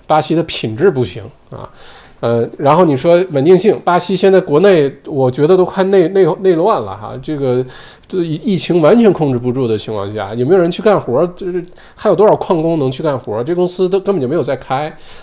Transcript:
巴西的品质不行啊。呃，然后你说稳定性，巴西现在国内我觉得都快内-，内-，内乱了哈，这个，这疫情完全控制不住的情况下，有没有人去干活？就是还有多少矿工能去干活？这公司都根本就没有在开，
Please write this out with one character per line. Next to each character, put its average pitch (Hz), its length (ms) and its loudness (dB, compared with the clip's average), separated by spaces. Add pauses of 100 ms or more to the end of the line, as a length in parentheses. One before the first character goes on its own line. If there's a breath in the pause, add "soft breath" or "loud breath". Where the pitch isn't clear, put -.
巴 156 160 2
西 156 140 -2
的 165 80 0
品 110 340 -8
质 180 140 4
不 131 120 -2
行 101 200 -8 (260)
啊。 - 180 -16 (520 loud breath)
呃， 117 280 0 (100)
然 151 200 2
后 180 80 4
你 147 100 2
说 170 260 2 (100)
稳 139 120 0
定 180 140 6
性， 170 260 2
巴 180 160 2
西 190 160 -4
现 190 160 2
在 190 80 6
国 151 220 2
内 175 280 4 (140)
我 135 260 0
觉 143 160 0
得 185 120 4
都 180 80 2
快 - 200 -4
内-， 190 300 4
内-， 196 80 4 (160)
内 185 140 2
乱 170 280 0
了 98 140 -10
哈， 107 260 -12
这 156 140 -8
个， 127 300 -2 (420 loud breath)
这 185 120 -6
疫 170 360 -2
情 175 260 0
完 165 160 4
全 226 140 4
控 147 220 -2
制 120 40 -2
不 123 140 -2
住 127 160 -2
的 110 100 0
情 110 160 -10
况 98 200 -6
下， 104 200 -8
有 123 120 -2
没 165 100 2
有 185 60 4
人 170 100 0
去 185 100 -8
干 196 160 2
活？ 143 380 0
就 185 160 -10
是 180 100 -6 (320 loud breath)
还 - 160 -4
有 175 60 2
多 196 100 4
少 190 120 4
矿 170 240 -2
工 165 180 -2
能 131 100 0
去 127 140 -6
干 143 160 -2
活？ 113 240 -6
这 160 100 -4
公 175 140 0
司 180 220 -2
都 190 100 0
根 196 160 -2
本 160 60 -2
就 127 40 -2
没 131 100 -2
有 165 60 0
在 135 140 -4
开， 151 400 -6 (280 loud breath)